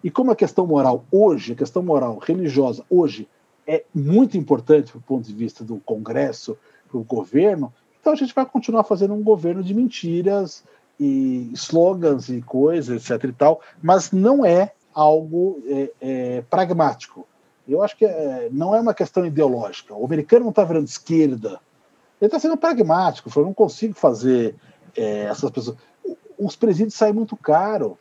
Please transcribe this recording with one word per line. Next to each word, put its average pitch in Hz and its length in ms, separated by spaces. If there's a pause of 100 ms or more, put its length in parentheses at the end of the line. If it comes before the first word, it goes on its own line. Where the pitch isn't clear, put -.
E 165 80
como 254 180
a 226 60
questão 185 320
moral 131 440
hoje, 160 420
a - 20
questão - 260
moral 127 380
religiosa 139 680
hoje 139 400 (380)
é 156 180 (120)
muito 180 420
importante 143 540
pro 120 100
ponto 123 240
de 110 80
vista 110 300
do 110 140
Congresso, 110 800 (320)
pro 120 160
governo, 131 720 (260)
então 311 140
a - 20
gente 254 200
vai 262 100
continuar 226 380
fazendo 202 320
um 208 80
governo 185 400
de 185 100
mentiras 196 920 (360)
e 131 540
slogans 165 760
e 123 140
coisas, 131 520
et 110 120
cetera 127 240
e 120 40
tal, 156 260 (200)
mas 175 300
não 233 340
é 185 260 (220)
algo, 160 760
é, 139 320
é, 127 440
pragmático. 165 840 (400)
Eu 147 140
acho 208 160
que 220 80
é, 139 460
não 165 240
é 226 40
uma 233 140
questão 180 320
ideológica. 127 680
O 107 100
americano 160 400
não 220 80
tá 214 100
virando 160 240
esquerda. 127 720 (600)
Ele 214 120
tá 311 80
sendo 320 180
pragmático, 180 720
falou, 147 200
"Não 196 40
consigo 214 400
fazer, 120 640 (400)
é, 104 300
essas 107 260
pessoas." 117 260 (260)
O, - 140 (300)
os - 80
presídios 208 400
saem 214 180
muito 220 240
caro. 160 640